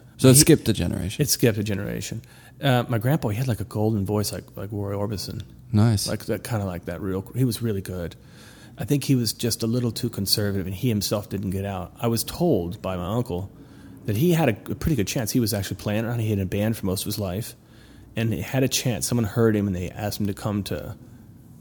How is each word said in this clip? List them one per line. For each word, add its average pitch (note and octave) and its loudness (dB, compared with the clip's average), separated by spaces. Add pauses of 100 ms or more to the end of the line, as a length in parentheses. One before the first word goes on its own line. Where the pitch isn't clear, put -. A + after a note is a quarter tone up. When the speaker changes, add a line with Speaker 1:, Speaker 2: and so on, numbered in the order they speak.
(160)
Speaker 1:
So - 8
it F3 12
Speaker 2:
He - 10
Speaker 1:
skipped D3+ 6
a A2+ 4
generation. F#2 -2
Speaker 2:
It C3+ 2
skipped A2 2
a G#2 0
generation. A2 -4 (400)
Uh, B2 2
my B2 0
grandpa, C3 0
he G2+ -2
had, C3 -2
like, A2 0
a G2+ -6
golden G#2+ 0
voice G#2 0
like, F#2 -8 (120)
like G#2 -10
Roy G2+ -4
Orbison. G2+ -6 (300)
Speaker 1:
Nice. G#2+ 4
Speaker 2:
Like - -4
that, G#2 -2
kinda G#2+ -2
like F2+ -6
that F2 -6
real, F#2+ -4 (120)
he B2 0
was A#2 -2
really A2 -2
good. F2+ -8 (640)
I - -6
think C#3+ 0
he C#3+ 4
was A#2+ 0
just - -2
a A#2 0
little A#2+ 2
too A#2+ -4
conservative G2 0
and F#2+ -4
he B2+ 0
himself G#2 0
didn't G2+ -2
get F#2+ -2
out. F#2+ -6
I A#2+ 0
was A#2 2
told G#2+ 0
by F#2 -2
my F2 -4
uncle G2+ -2 (560)
that G2+ 0
he E3+ 4
had D#3+ 4
a, A2+ 4 (180)
a - -4
pretty D#3+ 0
good G2+ 2
chance. A#2 -2
He C3 2
was G#2+ 0
actually F#2+ -4
playing G#2+ -2
around. A#2 -2
He A2 0
had G#2 2
a F#2+ 0
band G#2 0
for - -6
most F#2+ 0
of - -8
his G#2 -4
life G2 -4 (640)
and A2+ 0
he D#2 -2
had C3 0
a C3 4
chance. A#2 0
Someone A#2+ 2
heard A2+ 4
him G2+ 2
and G2 0
they F2+ -4
asked G#2 -6
him G#2 0
to G2+ -2
come G#2 -2
to, F#2 -8 (640)